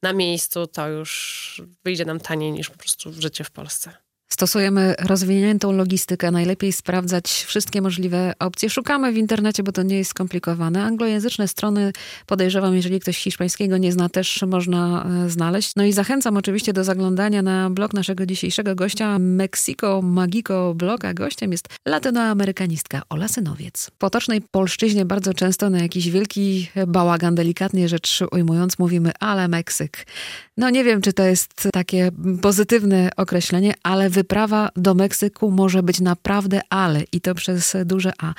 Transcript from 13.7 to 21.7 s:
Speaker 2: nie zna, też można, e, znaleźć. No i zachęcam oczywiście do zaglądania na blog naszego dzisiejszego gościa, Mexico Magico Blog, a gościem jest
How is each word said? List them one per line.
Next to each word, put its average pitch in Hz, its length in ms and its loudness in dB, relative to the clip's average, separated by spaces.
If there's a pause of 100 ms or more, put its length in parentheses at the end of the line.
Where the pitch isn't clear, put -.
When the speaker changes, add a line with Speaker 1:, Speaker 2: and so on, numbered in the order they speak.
Speaker 2:
nie 185 140 2
zna, 180 160 2
też - 340 -2
można, 175 640 0 (200)
e, 170 40 -2
znaleźć. 170 460 0
No 202 80 4
i 202 80 4
zachęcam 214 440 0
oczywiście 202 360 -2
do 190 120 0
zaglądania 190 580 0
na 190 280 0
blog 202 240 -2
naszego 190 320 -2
dzisiejszego 190 480 -2
gościa, 202 440 0
Mexico 190 840 0
Magico 180 720 0
Blog, 180 300 -2
a 185 100 -4
gościem 196 380 -4
jest - 160 -6 (180)